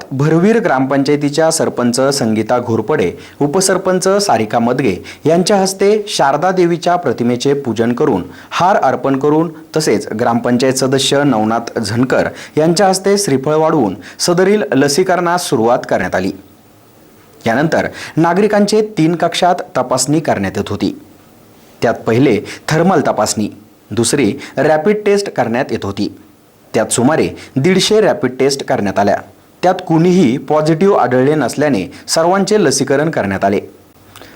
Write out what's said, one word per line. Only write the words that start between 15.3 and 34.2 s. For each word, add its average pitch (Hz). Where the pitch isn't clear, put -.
सुरुवात 120
करण्यात 95
आली. 92
यानंतर 120
नागरिकांचे 202
तीन 165
कक्षात 170
तपासणी 131
करण्यात 104
येत 101
होती. 101
त्यात 117
पहिले 117
थर्मल 165
तपासणी, 107
दुसरी 113
रॅपिड 156
टेस्ट 202
करण्यात 120
येत 107
होती. 101
त्यात 110
सुमारे 175
दीडशे 185
रॅपिड 131
टेस्ट 139
करण्यात 104
आल्या. 104
त्यात 180
कुणीही 165
पॉझिटिव्ह 156
आढळले 127
नसल्याने 135
सर्वांचे 190
लसीकरण 139
करण्यात 98
आले. 101